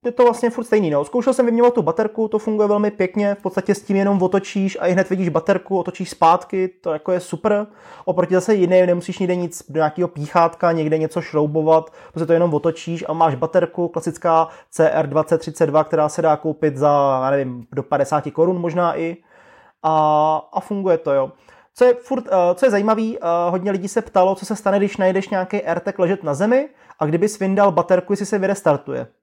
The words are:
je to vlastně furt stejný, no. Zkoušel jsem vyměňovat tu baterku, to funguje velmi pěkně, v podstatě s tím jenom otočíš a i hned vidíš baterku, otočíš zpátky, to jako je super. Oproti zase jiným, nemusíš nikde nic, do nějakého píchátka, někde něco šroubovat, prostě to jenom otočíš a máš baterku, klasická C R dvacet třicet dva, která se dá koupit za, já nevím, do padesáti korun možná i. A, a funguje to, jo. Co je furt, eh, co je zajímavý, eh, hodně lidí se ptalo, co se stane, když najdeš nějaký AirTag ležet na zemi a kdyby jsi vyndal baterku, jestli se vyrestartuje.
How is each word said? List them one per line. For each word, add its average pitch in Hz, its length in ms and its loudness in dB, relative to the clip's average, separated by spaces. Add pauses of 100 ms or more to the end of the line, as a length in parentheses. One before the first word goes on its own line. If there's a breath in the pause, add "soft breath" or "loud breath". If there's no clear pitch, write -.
je 240 60 -2
to 247 120 2
vlastně 233 260 2
furt 233 140 -8
stejný, 214 260 2
no. 147 160 0
Zkoušel 247 280 0
jsem 254 120 2
vyměňovat 240 280 4
tu 240 80 0
baterku, 214 460 -2
to 214 120 -2
funguje 214 280 0
velmi 208 240 2
pěkně, 202 440 -2
v 202 60 -20
podstatě 190 340 -2
s 202 60 -14
tím 202 140 -2
jenom 196 280 2
otočíš 190 580 -2
a 175 60 0
i 180 60 2
hned 185 160 0
vidíš 185 200 -2
baterku, 190 500 -2
otočíš 180 300 -8
zpátky, 180 580 2 (140)
to 165 120 -4
jako 170 180 -4
je 180 80 0
super. 208 480 -2 (380 loud breath)
Oproti 180 280 0
zase 185 220 2
jiným, 185 300 4
nemusíš 175 340 -2
nikde 180 160 0
nic, 175 340 -6
do 143 80 -6
nějakého 156 300 0
píchátka, 165 640 0
někde 160 260 0
něco 156 240 -4
šroubovat, 156 720 0 (180 loud breath)
prostě 160 140 -6
to 165 80 2
jenom 170 200 2
otočíš 165 540 -4
a 156 60 -4
máš 160 220 2
baterku, 170 520 -2
klasická 165 600 0 (220 loud breath)
C 160 200 2
R 156 180 0
dvacet 151 300 0
třicet 160 300 -2
dva, 151 160 2
která 151 260 0
se 170 120 -8
dá 156 140 4
koupit 151 420 -4
za, 139 460 2
já 131 80 0
nevím, 127 400 -4
do 135 120 -6
padesáti 143 480 -2
korun 175 300 0
možná 170 380 -2
i. 165 180 -6 (680 soft breath)
A, 156 680 2
a 196 60 -2
funguje 185 380 -2
to, 160 160 -2
jo. 135 180 0 (440 soft breath)
Co 247 100 4
je 247 80 6
furt, 240 340 -6
eh, 180 280 2
co - 100 -2
je - 40 6
zajímavý, 220 480 0
eh, - 20 -12 (300)
hodně 185 220 -4
lidí 196 160 -6
se 220 140 -4
ptalo, 190 340 2
co 190 100 -14
se 220 100 -6
stane, 196 220 0
když 196 200 -2
najdeš 190 320 0
nějaký 190 340 -4
AirTag 170 360 -6
ležet 185 240 0
na 151 100 -2
zemi 233 360 0 (300 soft breath)
a 156 60 -2
kdyby 170 240 0
jsi 208 100 -12
vyndal 196 320 2
baterku, 180 420 0
jestli 202 120 -4
se 214 120 -2
vyrestartuje. 143 680 -2 (160)